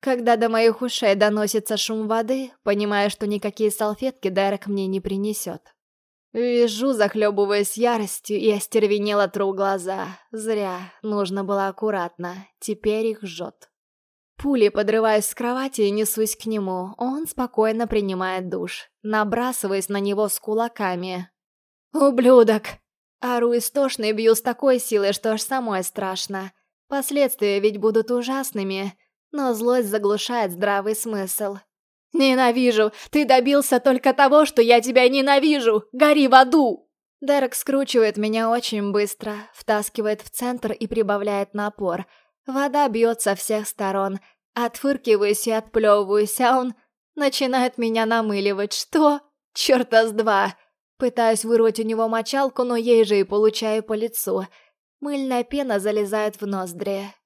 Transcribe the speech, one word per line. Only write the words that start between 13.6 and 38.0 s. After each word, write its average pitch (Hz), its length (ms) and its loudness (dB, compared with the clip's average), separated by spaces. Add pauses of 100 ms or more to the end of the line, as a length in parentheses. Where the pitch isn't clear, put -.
Пулей 247 320 2
подрываюсь 214 560 0
с - 80 -8
кровати 254 480 -4
и 202 80 2
несусь 214 440 -2
к - 120 -14
нему. 190 500 -6
Он 269 300 -6
спокойно 226 600 -2
принимает 185 640 -4
душ. 180 400 -8 (140)
Набрасываюсь 214 880 -2
на 202 100 -4
него 202 280 -2
с - 120 -6
кулаками. 185 920 -6 (600)
«Ублюдок!» 240 720 6 (560)
Ору 240 360 0
истошно 254 480 -2
и 214 80 0
бью 226 220 4
с 220 60 -2
такой 254 380 0
силой, 202 340 0
что 220 200 -2
аж 220 100 -4
самой 220 420 -4
страшно. 190 680 -8 (360)
Последствия 269 720 0
ведь 208 160 0
будут 220 340 0
ужасными, 220 840 -6 (360)
но 269 240 -2
злость 233 340 0
заглушает 208 640 -2
здравый 202 460 -2
смысл. 202 600 -6 (540)
«Ненавижу! 247 800 2 (180)
Ты 294 140 2
добился 262 560 4
только 262 320 2
того, 285 320 6
что 285 180 0
я 233 180 6
тебя 254 280 4
ненавижу! 269 840 2
Гори 285 360 4
в 240 60 4
аду!» 262 560 6 (300)
Дерек 277 340 0
скручивает 247 600 0